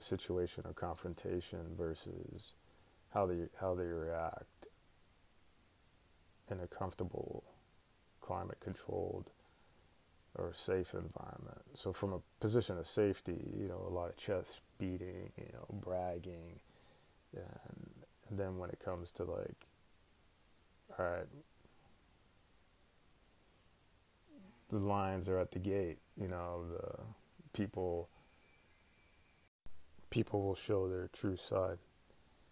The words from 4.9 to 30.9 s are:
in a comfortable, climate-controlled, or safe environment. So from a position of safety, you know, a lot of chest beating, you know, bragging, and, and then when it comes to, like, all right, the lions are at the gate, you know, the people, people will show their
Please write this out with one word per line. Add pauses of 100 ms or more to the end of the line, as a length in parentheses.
in
a
comfortable, (760)
climate-controlled, (1040)
or
safe
environment. (120)
So
from
a (180)
position
of
safety,
you
know,
a
lot
of
chest (180)
beating,
you
know,
bragging, (760)
and, (380)
and
then
when
it
comes
to,
like, (1300)
all
right, (3500)
the
lions
are
at
the
gate, (220)
you
know,
the (500)
people, (2000)
people
will
show
their